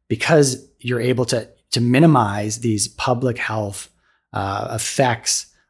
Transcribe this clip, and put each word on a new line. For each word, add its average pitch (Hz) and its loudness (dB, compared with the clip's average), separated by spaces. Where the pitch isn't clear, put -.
because 139 2
you're 120 -4
able 123 0
to, 117 -4
to 117 0
minimize 117 4
these 110 -2
public 123 -2
health, 104 -6
uh, 101 -6
effects 117 -2